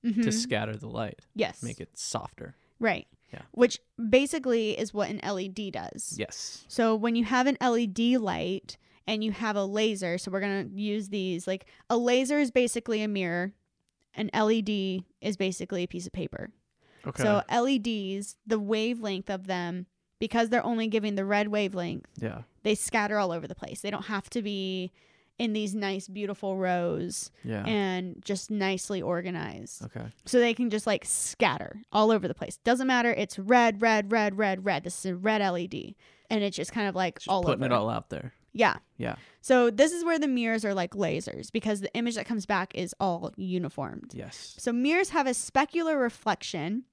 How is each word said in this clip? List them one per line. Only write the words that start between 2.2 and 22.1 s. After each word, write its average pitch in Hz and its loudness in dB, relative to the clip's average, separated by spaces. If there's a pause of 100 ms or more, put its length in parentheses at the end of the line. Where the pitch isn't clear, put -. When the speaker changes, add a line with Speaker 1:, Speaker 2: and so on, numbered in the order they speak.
Speaker 1:
Right. 220 -2 (260)
Speaker 2:
Yeah. - -14 (100)
Speaker 1:
Which - 4 (300)
basically 254 4
is 214 -4
what 202 0
an 208 -6
L 196 -4
E 190 -4
D 196 -6
does. - -8
Speaker 2:
Yes. - -8
Speaker 1:
So 226 2
when 226 0
you 233 2
have 247 2
an 277 2
L 247 2
E 233 0
D 233 4
light 180 -2 (300)
and 214 -2
you 220 0
have 214 -2
a 202 2
laser, 196 0
so 185 -6
we're 190 0
gonna 196 -2
use 208 -4
these, 185 -2
like, 190 -4 (240)
a 240 4
laser 254 4
is 269 4
basically 240 2
a 214 0
mirror. 185 -2 (600)
An 208 -4
L 214 4
E 226 4
D 190 -2 (140)
is 208 -4
basically 180 -2
a 180 -4
piece 180 -8
of - -12
paper. - -8 (540)
Speaker 2:
Okay. - -4
Speaker 1:
So 208 4
L 240 2
E 269 4
Ds, 202 -4
the 220 2
wavelength 214 -2
of 190 -4
them, 180 -4 (320)
because 226 2
they're 233 4
only 226 0
giving 214 0
the 196 0
red 208 2
wavelength, 190 -2 (120)